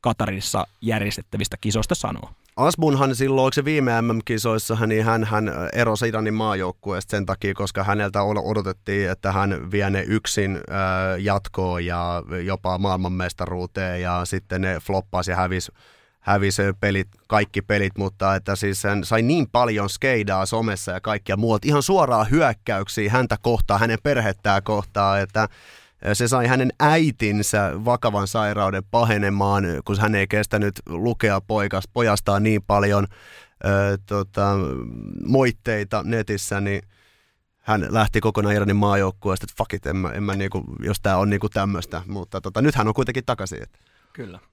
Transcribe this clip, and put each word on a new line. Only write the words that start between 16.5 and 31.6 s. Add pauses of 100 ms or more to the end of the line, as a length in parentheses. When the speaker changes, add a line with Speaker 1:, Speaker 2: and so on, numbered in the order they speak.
Speaker 2:
pelit, (200)
kaikki
pelit,
mutta
että
siis
hän
sai
niin
paljon
skeidaa
somessa
ja
kaikkia
muualta,
ihan
suoraa
hyökkäyksiä
häntä
kohtaan,
hänen
perhettään
kohtaan,
että (640)
se
sai
hänen
äitinsä (120)
vakavan
sairauden
pahenemaan, (200)
kun
hän
ei
kestänyt
lukea
poikas-,